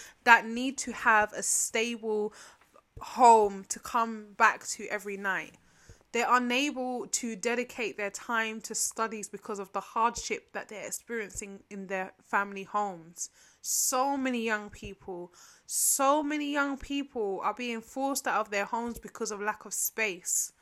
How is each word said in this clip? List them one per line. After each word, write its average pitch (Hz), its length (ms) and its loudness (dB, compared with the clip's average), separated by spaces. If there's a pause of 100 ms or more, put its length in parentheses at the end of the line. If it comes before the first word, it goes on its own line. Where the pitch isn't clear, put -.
(260)
that 233 200 10
need 247 340 -4
to 247 120 -6
have 214 400 4
a - 100 -6
stable 220 920 0 (640)
home 214 720 8
to - 100 -6
come 220 560 -2
back - 320 4
to - 200 -8
every 202 280 -6
night. 190 380 -4 (580)
They're 233 180 0
unable 247 800 0
to 226 300 -4
dedicate 240 580 -4
their 202 160 -4
time 220 500 -2
to 214 140 -10
studies 220 540 -4
because 202 300 -8
of 190 120 -10
the 196 80 -4
hardship 233 720 -2
that - 160 -8
they're 196 180 -12
experiencing 202 840 -8
in 196 180 -10
their 190 240 -4 (100)
family 202 420 -2
homes. 180 640 -4 (360)
So 269 520 2
many 254 260 0
young 214 260 -2
people, 190 640 -12 (340)
so 285 560 2
many 294 300 -2
young 277 260 0
people 262 680 -4
are 208 80 0
being 233 260 -6
forced 269 480 -4
out 208 140 2
of 208 80 -4
their 202 160 0
homes 233 340 -4
because 214 320 -8
of 208 80 -8
lack 208 240 -4
of 202 100 -12
space. - 800 -2 (100)